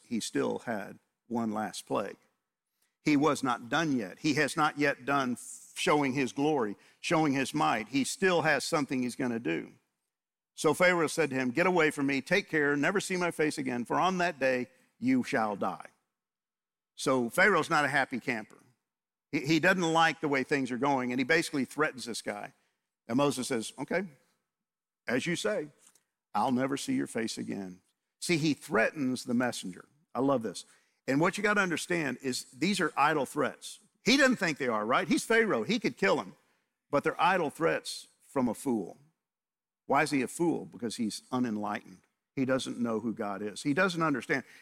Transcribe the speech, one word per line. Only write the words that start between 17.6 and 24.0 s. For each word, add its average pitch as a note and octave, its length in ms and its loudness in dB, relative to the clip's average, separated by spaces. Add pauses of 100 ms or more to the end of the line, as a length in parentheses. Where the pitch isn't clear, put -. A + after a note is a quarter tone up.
not D3+ 140 4
a C3 40 0
happy C3 320 -2
camper. A2 380 -6 (720)
He, D3+ 80 -2
he D3+ 200 2
doesn't F#3 200 4
like D#3+ 400 2
the D3+ 80 -2
way C3+ 160 2
things C3+ 260 0
are B2 80 -4
going, C3 320 0
and B2 80 -2
he B2+ 60 0
basically D#3 400 0
threatens C3 400 -4
this A#2 160 -8
guy. G#2 320 -8 (560)
And A#2 80 0
Moses C3+ 320 2
says, A2+ 320 -4
"Okay, F3 240 -2 (1040)